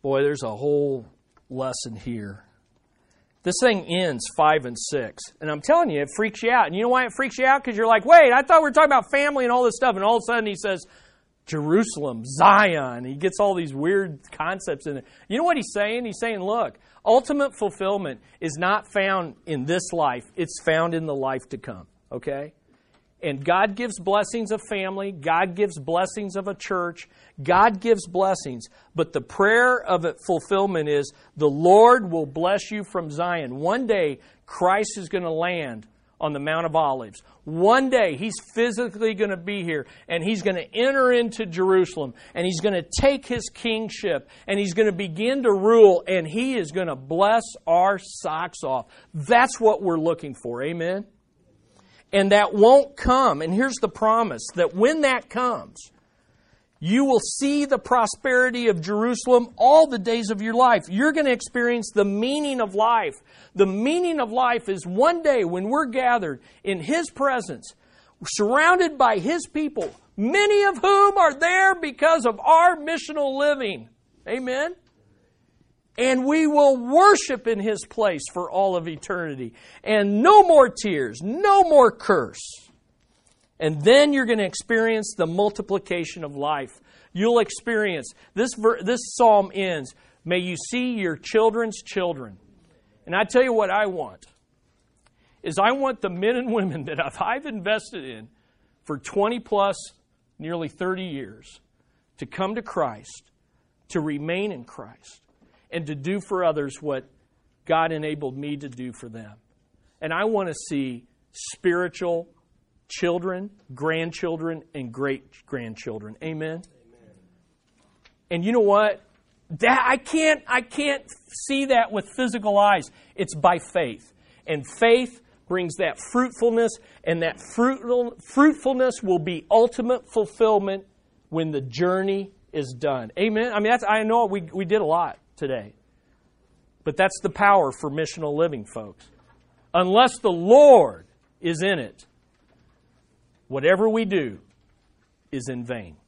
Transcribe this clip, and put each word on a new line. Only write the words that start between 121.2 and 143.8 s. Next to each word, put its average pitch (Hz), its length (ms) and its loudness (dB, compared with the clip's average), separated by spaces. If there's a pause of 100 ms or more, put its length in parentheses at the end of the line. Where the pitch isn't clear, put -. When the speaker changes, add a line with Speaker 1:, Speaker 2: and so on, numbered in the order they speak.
Speaker 1:
see 277 200 -2
that 233 260 2
with 202 240 -6
physical 214 420 0
eyes. 202 320 4 (240)
It's 175 220 -8
by 175 240 2
faith. 131 520 -6 (320)
And 151 220 -6
faith 233 540 2 (260)
brings 180 300 -4
that 170 240 -4
fruitfulness, 233 720 0 (320)
and 165 180 -2
that 165 180 -6 (140)
fruitful-, 247 640 -2 (180)
fruitfulness 262 680 2
will 180 160 0
be 160 320 -8
ultimate 240 600 0
fulfillment 202 720 0 (440)
when 160 240 -4
the 139 80 -4
journey 185 720 -2 (200)
is 135 240 -8
done. 120 400 -4
Amen? 220 360 -2
I 208 80 -2
mean, 214 100 0
that's, 240 180 0
I 214 140 2
know 226 240 0
we, 196 140 -4 (120)
we 190 120 -6
did 208 160 0
a 185 40 -2
lot 160 320 -2 (200)
today. 120 380 -8 (1080)
But 147 140 -6
that's 190 260 0
the 190 80 -4
power 196 400 4
for 151 180 -10
missional 151 460 -6
living, 151 300 -2
folks. 104 420 -16 (640)
Unless 196 460 2
the 202 140 0
Lord 185 760 6 (340)
is 165 220 -4
in 190 160 0
it, - 260 -12 (1400)
whatever 180 400 2